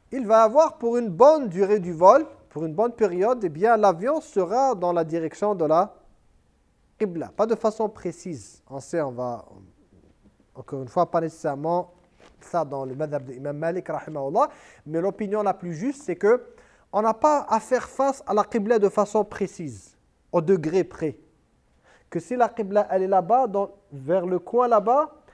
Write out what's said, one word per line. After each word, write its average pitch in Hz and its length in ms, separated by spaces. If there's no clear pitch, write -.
il 254 140
va 220 160
avoir 285 380
pour 233 180
une 233 120
bonne 269 380
durée 196 320
du 175 140
vol, 190 320
pour 156 160
une 160 80
bonne 226 200
période, 208 500
eh 175 60
bien, 208 280
l'avion 208 440
sera 226 520
dans 175 180
la 170 120
direction 160 500
de 170 120
la 165 280
qibla. 170 300
Pas - 180
de 226 80
façon 220 340
précise. 170 800
On 135 120
sait, 170 200
on 139 120
va, 120 340
encore 135 260
une 127 60
fois, 170 240
pas 170 100
nécessairement 160 720
ça 170 220
dans 139 220
le 131 100
madhab 143 300
de 131 80
l'imam 143 220
Malik, 170 340
rahimahullah, 156 600
mais 160 160
l'opinion 202 420
la 190 100
plus 175 200
juste, 226 300
c'est 175 120
que 233 320
on 202 100
n'a 226 120
pas 285 360
à 220 100
faire 247 280
face 269 380
à - 80
la 208 120
qibla 220 340
de 202 80
façon 202 380
précise, 160 720
au 175 100
degré 170 440
près. 160 320
Que 170 100
si 247 180
la 240 100
qibla, 202 420
elle 190 140
est 190 40
là-bas, 196 400
dans, 196 220
vers 147 340
le 180 140
coin 240 300
là-bas, 240 420